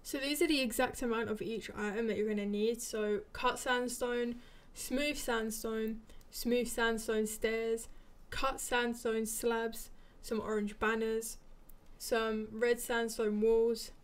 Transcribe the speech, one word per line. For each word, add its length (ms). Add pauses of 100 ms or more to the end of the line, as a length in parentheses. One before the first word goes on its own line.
So 140
these 240
are 60
the 160
exact 400
amount 260
of 140
each 340
item 300
that 100
you're 120
gonna 180
need. 340
So 400 (140)
cut 240
sandstone, 760 (360)
smooth 460
sandstone, 840 (300)
smooth 380
sandstone 580
stairs, 640 (420)
cut 320
sandstone 640
slabs, 640 (320)
some 180
orange 380
banners, 580 (600)
some 560
red 260
sandstone 600
walls 520 (120)